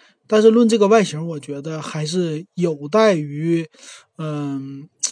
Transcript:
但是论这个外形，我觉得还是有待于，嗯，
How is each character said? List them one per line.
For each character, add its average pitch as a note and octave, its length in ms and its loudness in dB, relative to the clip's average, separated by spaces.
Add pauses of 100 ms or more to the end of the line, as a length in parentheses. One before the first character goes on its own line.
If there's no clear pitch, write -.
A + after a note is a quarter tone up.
(260)
但 G#3+ 160 2
是 A3 80 10
论 A#3 180 6
这 A3 120 2
个 G3+ 80 4
外 A3 160 6
形， D#3+ 240 -6
我 D#3+ 120 -10
觉 C#3+ 220 -12
得 D#3 180 -8
还 D#3 240 -8
是 E3 400 -4 (120)
有 D#3 340 -4
待 G#3+ 240 4
于， D#3 540 -4 (500)
嗯， C#3+ 720 -8 (220)